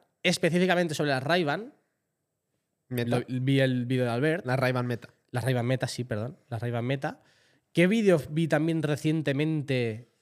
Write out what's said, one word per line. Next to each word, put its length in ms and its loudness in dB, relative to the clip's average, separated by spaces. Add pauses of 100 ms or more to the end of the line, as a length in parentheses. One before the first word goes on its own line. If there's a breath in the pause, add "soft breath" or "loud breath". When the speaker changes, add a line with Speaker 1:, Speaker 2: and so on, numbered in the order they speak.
(240)
Speaker 1:
específicamente 720 2
sobre 160 -2
las 140 -2
Ray-Ban. 500 -2 (1160)
Speaker 2:
Meta. 300 0
Speaker 1:
Lo, 80 -4
vi 320 2
el 260 2
vídeo 200 0
de 60 -2
Albert. 340 0
Speaker 2:
La 100 0
Ray-Ban 320 2
Meta. 260 -6 (180)
Speaker 1:
La 100 -4
Ray-Ban 240 0
Meta, 220 0
sí, 160 -8
perdón. 340 -6 (120)
La 100 -6
Ray-Ban 260 -4
Meta. 360 -4 (520 soft breath)
¿Qué 140 6
vídeo 420 4
vi 180 0
también 360 2
recientemente 1300 -2 (120)